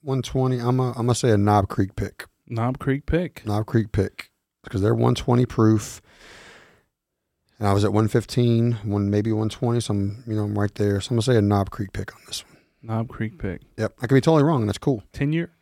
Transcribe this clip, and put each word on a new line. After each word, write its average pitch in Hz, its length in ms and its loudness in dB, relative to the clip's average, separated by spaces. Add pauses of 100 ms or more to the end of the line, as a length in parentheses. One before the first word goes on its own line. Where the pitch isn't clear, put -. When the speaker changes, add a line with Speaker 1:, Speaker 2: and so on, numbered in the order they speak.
Speaker 1:
one 135 200 -2
twenty. 127 380 0
I'm 127 200 0
a, 127 100 0
I'm 120 180 -4
gonna 120 80 2
say 123 160 2
a 107 60 6
Knob 101 320 4
Creek - 260 -2
pick. - 300 -8 (220)
Speaker 2:
Knob 120 320 -4
Creek 139 260 -4
pick. 160 400 -4
Speaker 1:
Knob 107 200 -2
Creek 110 260 0
pick, - 400 -4 (360)
'cause 95 140 -4
they're 110 140 2
one 120 200 2
twenty 123 300 0
proof, 110 560 2 (1600)
and 104 100 -2
I 98 60 2
was 101 100 2
at 101 80 2
one 107 160 2
fifteen, 117 680 0 (100)
one, 101 260 -2
maybe 104 240 0
one 107 160 -2
twenty, 117 320 -2
so 107 120 -4
I'm, 101 320 -4
you 110 100 -6
know, 107 80 -2
I'm 104 140 -4
right 104 180 -2
there. 101 260 0
So - 80 -10
I'm 123 60 0
gonna 113 80 2
say 123 120 2
a 107 60 4
Knob 101 300 2
Creek 98 220 -10
pick 101 220 -10
on - 120 -20
this - 180 -12
one. - 120 -20 (240)
Speaker 2:
Knob 113 280 -6
Creek 110 280 -8
pick. 95 240 -8 (160)
Speaker 1:
Yep, 110 240 -4
I 120 60 -4
could 131 80 4
be 131 60 8
totally 160 220 4
wrong, 147 180 2
and 104 80 0
that's 104 80 -2
cool. 127 340 -4
Speaker 2:
Ten 147 220 -4
year? 165 180 -4 (100)